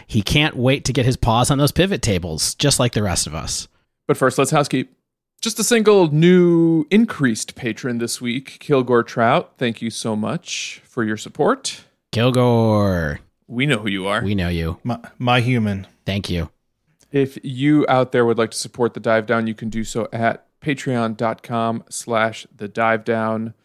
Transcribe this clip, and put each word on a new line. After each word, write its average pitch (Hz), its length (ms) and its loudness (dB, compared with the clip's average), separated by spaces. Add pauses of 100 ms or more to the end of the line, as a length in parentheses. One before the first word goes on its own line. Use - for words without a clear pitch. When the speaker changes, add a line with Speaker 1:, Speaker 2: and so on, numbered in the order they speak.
Speaker 1:
He - 160 -2
can't 151 340 0
wait 131 280 0
to 135 80 -2
get 120 140 0
his 127 100 2
paws 113 340 2
on 139 80 2
those 143 140 2
pivot 180 300 0
tables, 85 540 -4
just 143 240 0
like 123 120 0
the 110 100 0
rest - 240 -2
of 76 80 -10
us. - 340 -8 (400)
Speaker 2:
But 147 80 0
first, 131 220 2
let's 139 120 2
housekeep. 147 420 0 (480)
Just - 180 -6
a 220 60 -2
single 208 480 4
new 165 800 6
increased 151 640 0
patron 120 440 -6
this 117 220 -6
week, 123 400 -8
Kilgore 123 440 2
Trout. 127 520 0
Thank 117 240 -4
you 117 100 -6
so 110 260 -6
much - 680 -8
for - 200 -6
your 110 120 -4
support. 160 680 -4 (280)
Speaker 1:
Kilgore. 113 1080 2 (260)
Speaker 2:
We 123 200 -4
know 135 120 0
who 107 100 -6
you 95 180 -4
are. 104 160 -2
Speaker 1:
We 101 120 -2
know 90 140 0
you. 82 360 -4
Speaker 3:
My, 120 140 -4 (200)
my 123 220 2
human. 107 460 0 (200)
Speaker 1:
Thank 98 240 -4
you. 82 200 -4 (640)
Speaker 2:
If 135 300 -2
you 143 460 2
out 127 240 2
there 123 120 4
would 113 140 2
like 113 140 0
to - 60 -12
support 117 360 -4
The - 60 -12
Dive 110 260 0
Down, 113 200 0
you 110 80 -6
can 113 140 -10
do 110 160 -4
so 110 280 -6
at 117 340 -2 (140)
patreon 123 560 -4
dot 110 260 -4
com 113 460 -4
slash 113 640 -4
the 104 140 -12
dive 113 360 0
down. 113 500 -2 (100)